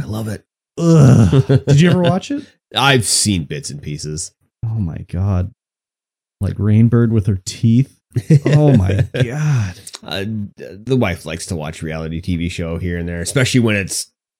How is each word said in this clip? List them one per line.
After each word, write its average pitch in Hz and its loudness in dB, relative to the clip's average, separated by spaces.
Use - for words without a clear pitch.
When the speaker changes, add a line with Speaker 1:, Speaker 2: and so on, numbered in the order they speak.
Speaker 1:
I - -6
love 107 -8
it. 101 -10
Speaker 2:
Ugh. 135 6
Speaker 1:
<laughs> - -4
Speaker 2:
Did 143 6
you 175 4
ever 180 2
watch 175 -2
it? 285 -6
Speaker 1:
I've 131 2
seen 92 -2
bits 73 -10
and 71 -14
pieces. 73 -10
Speaker 2:
Oh 113 -6
my 82 -6
God. 92 -2
Like 98 -4
Rainbird 113 4
with 110 0
her 98 0
teeth. 117 0
Speaker 1:
<laughs> 143 2
Speaker 2:
Oh 147 4
my 98 0
God. 123 -2
Speaker 1:
Uh, 98 -8
the 104 -6
wife 90 -2
likes 80 -10
to 92 -6
watch 76 -10
reality 80 -8
T 87 -4
V 85 -4
show 85 -6
here 87 -6
and 85 -6
there, 85 -8
especially 127 0
when 110 2
it's - -8